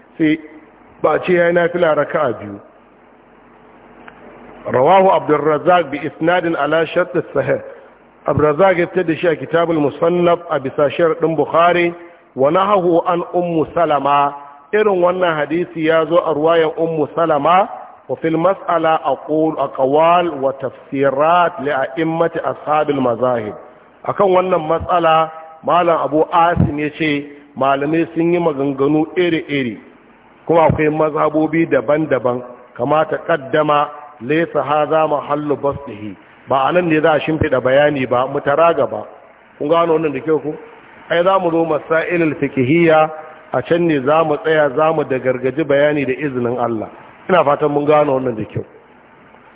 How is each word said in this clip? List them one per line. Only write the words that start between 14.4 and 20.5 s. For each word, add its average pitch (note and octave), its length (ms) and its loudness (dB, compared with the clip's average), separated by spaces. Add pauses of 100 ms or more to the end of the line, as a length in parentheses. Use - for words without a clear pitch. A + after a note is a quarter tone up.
Irin G#3 300 0
wannan F3+ 340 2
hadisi D#3 500 -4
ya D#3+ 200 2
zo E3+ 120 2
a D#3+ 160 0
ruwayan D#3+ 420 2
Ummu D#3+ 380 -2
Salama. E3 540 2 (400)
Wa C3 80 -4
fil D#3+ 200 -2
mas'ala E3 680 0
aqul D3+ 540 -2
aqwal D#3 720 2 (120)
wa C3+ 160 0